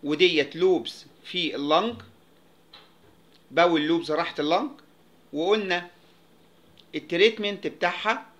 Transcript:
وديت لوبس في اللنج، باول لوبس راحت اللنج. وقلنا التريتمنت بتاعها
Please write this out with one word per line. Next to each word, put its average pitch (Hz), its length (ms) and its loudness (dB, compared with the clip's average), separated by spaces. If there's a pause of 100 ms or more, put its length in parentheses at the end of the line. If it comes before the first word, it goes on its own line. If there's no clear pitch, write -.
وديت 151 520 2
لوبس 170 500 0 (180)
في 175 320 -4
اللنج، 156 400 0 (1600)
باول 165 300 4
لوبس 160 300 -2
راحت 160 280 -4
اللنج. 175 320 0 (640)
وقلنا 175 560 -2 (1040)
التريتمنت 202 720 0
بتاعها 208 580 -4 (140)